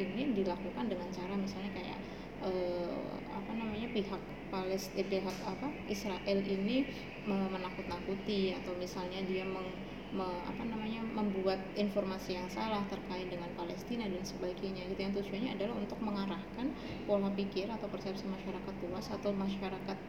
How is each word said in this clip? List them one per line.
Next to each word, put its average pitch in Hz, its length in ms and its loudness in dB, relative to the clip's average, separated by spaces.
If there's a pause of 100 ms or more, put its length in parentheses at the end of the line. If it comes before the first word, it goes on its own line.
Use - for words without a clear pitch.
ini 214 320 2
dilakukan 208 560 2
dengan 185 240 0
cara 185 240 -2
misalnya 196 400 0
kayak, 180 220 -4 (420)
eh, 180 560 2 (400)
apa 202 160 -4
namanya, 220 400 0
pihak 196 300 0 (260)
Palest-, 190 480 0
eh, 190 80 4
pihak 190 400 2
apa, 202 240 -2 (240)
Israel 196 480 2
ini 196 480 4 (400)
me-, 196 240 4
menakut-nakuti, 190 1040 0
atau 180 240 -4
misalnya 185 480 -2
dia 185 160 2
meng-, 190 320 -2 (380)
me-, 180 320 2
apa 202 160 -2
namanya, 226 400 0
membuat 196 560 4 (160)
informasi 190 640 2
yang 185 80 -2
salah 208 400 2
terkait 185 400 -2
dengan 175 320 -2
Palestina 185 480 -2
dan 180 160 0
sebagainya 185 720 -2
gitu, 190 80 -2
yang 196 80 2
tujuannya 196 480 0
adalah 220 160 2
untuk 220 240 -2
mengarahkan 202 720 0 (400)
pola 196 240 6
pikir 196 320 2
atau 214 240 -2
persepsi 190 400 -2
masyarakat 190 440 -4 (120)
luas 185 240 -4
atau 202 240 2
masyarakat 196 640 0 (100)